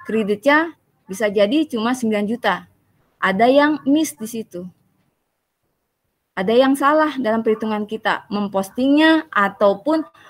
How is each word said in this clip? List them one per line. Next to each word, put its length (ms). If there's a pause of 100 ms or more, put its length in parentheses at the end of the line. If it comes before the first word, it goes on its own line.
kreditnya 640 (320)
bisa 240
jadi 400
cuma 240
sembilan 320
juta. 400 (560)
Ada 240
yang 260 (140)
miss 320
di 80
situ. 400 (1700)
Ada 160
yang 240
salah 400
dalam 260
perhitungan 460
kita, 400
mempostingnya 1040
ataupun 720 (260)